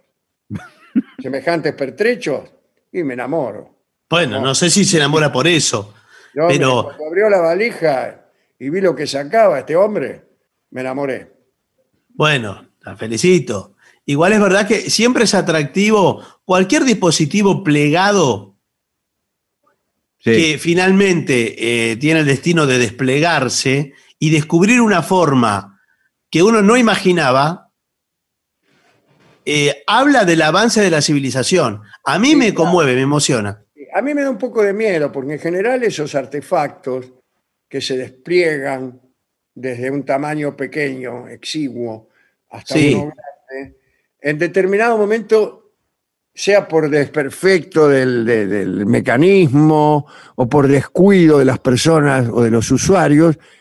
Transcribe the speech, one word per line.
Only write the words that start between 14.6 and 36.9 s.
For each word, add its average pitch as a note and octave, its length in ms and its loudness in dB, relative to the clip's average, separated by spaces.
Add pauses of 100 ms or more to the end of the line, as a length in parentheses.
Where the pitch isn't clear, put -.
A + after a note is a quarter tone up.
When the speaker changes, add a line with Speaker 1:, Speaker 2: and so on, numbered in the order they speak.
Speaker 2:
que F3+ 220 -2
siempre A#3+ 340 2
es G3 100 0
atractivo F3 880 0 (220)
cualquier F#3+ 400 2
dispositivo F#3+ 800 0
plegado D3 880 0 (1700)
Speaker 3:
Sí. A#2+ 140 0
Speaker 2:
que D#3 260 2
finalmente, D#3 1300 0
eh, A2 40 -6
tiene D#3 240 0
el D3+ 60 0
destino D3+ 400 0
de B2+ 120 2
desplegarse C3+ 1120 -2 (260)
y D#3 120 0
descubrir E3 500 2
una G#3 220 2
forma B2+ 800 0 (500)
que D#3 120 2
uno A3 200 4
no G#3+ 140 4
imaginaba, E3+ 960 0 (1700)
eh, D3 420 -2
habla B3+ 380 4
del E3 180 2
avance G3 380 2
de G3 100 2
la D#3 100 0
civilización. C3 840 -2 (220)
A C#3+ 140 -2
mí B3 120 2
Speaker 1:
Sí, D#4+ 60 6
Speaker 2:
me C4 100 4
Speaker 1:
claro. G3 80 0 (100)
Speaker 2:
conmueve, E3 300 2
me B2+ 80 0
emociona. C3+ 600 -2 (320)
Speaker 1:
A G3 80 -2
mí C#4+ 120 -4
me C#4+ 80 -2
da C#4 80 -2
un B3+ 80 -6
poco A3+ 240 -4
de G3+ 100 0
miedo, F#3+ 400 -2
porque C#3 220 -8
en C#3+ 40 -8
general G3 440 -4
esos D#3 320 -4
artefactos C3 920 -6 (600)